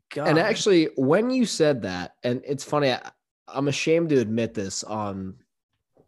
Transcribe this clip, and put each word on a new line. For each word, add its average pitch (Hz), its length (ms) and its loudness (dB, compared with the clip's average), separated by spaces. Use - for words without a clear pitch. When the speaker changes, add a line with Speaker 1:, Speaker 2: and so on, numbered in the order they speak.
Speaker 1:
God. 143 140 -2
Speaker 2:
And 151 100 6
actually, 190 580 2
when 165 340 2
you 254 160 2
said 147 360 2
that, 90 400 -6
and 123 220 -2
it's 139 200 -6
funny, 143 280 0
I, - 80 -2
I'm 139 200 -2
ashamed 160 420 2
to 139 80 6
admit 113 340 0
this 98 320 -6
on 98 520 -8